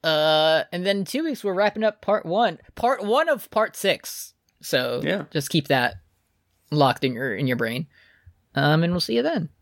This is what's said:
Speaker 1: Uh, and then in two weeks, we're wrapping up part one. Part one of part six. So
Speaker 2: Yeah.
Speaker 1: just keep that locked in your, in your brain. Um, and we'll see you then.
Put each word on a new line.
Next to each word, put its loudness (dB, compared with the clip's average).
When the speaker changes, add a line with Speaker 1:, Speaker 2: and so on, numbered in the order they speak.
Speaker 1:
Uh, 4
and -6
then 0
in -4
two -4
weeks, -6
we're -2
wrapping 0
up -2
part 0
one. 0
Part 0
one 2
of -2
part 0
six. -4
So -2
Speaker 2:
Yeah. -2
Speaker 1:
just -4
keep 0
that 2
locked 2
in 0
your, -4
in -2
your 0
brain. -4
Um, 2
and 0
we'll -2
see -2
you 2
then. -2